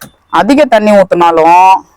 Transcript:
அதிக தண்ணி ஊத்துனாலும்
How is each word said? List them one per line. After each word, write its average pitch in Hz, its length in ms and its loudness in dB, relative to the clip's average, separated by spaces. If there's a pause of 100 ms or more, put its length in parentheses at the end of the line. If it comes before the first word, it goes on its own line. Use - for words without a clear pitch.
(400)
அதிக 254 220 -2 (120)
தண்ணி 214 260 0
ஊத்துனாலும் 175 720 0 (260)